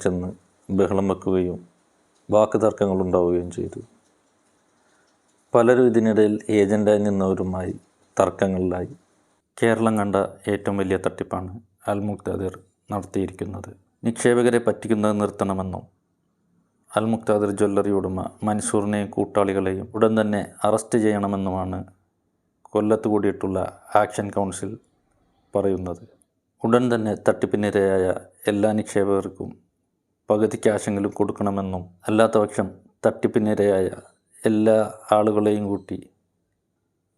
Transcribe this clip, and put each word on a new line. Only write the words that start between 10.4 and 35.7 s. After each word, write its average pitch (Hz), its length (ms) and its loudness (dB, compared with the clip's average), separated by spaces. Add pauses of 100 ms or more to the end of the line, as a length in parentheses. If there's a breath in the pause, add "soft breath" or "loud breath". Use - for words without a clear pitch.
ഏറ്റവും 101 300 -2
വലിയ 92 220 0
തട്ടിപ്പാണ് 92 480 -6 (380)
അൽ 101 180 -4
മുക്താദിർ 95 480 -6 (360)
നടത്തിയിരിക്കുന്നത്. 98 800 -6 (360)
നിക്ഷേപകരെ 120 600 2
പറ്റിക്കുന്നത് 104 520 0
നിർത്തണമെന്നും 95 640 -4 (1080)
അൽ 107 220 0
മുക്താദിർ 104 380 0 (100)
ജ്വല്ലറി 101 380 2
ഉടമ 95 200 -4 (280)
മൻസൂറിനെയും 104 680 -2
കൂട്ടാളികളെയും 95 720 -2 (100)
ഉടൻ 110 240 4
തന്നെ 104 220 -2 (260)
അറസ്റ്റ് 110 360 0
ചെയ്യണമെന്നുമാണ് 98 760 -2 (960)
കൊല്ലത്ത് 107 380 0
കൂടിയിട്ടുള്ള 98 460 -2 (420)
ആക്ഷൻ 104 340 -2
കൗൺസിൽ 98 360 -4 (840)
പറയുന്നത്. 95 480 -2 (600)
ഉടൻ 120 300 4
തന്നെ 107 200 0 (140)
തട്ടിപ്പിനിരയായ 98 800 2 (440)
എല്ലാ 104 280 2
നിക്ഷേപകർക്കും 98 720 -2 (800)
പകുതി 107 360 2
ക്യാഷെങ്കിലും 101 540 0
കൊടുക്കണമെന്നും, 98 640 -4 (260)
അല്ലാത്ത 110 340 4
പക്ഷം 104 260 -2 (380)
തട്ടിപ്പിനിരയായ 101 800 2 (640)
എല്ലാ 110 280 4 (380)
ആളുകളെയും 104 540 2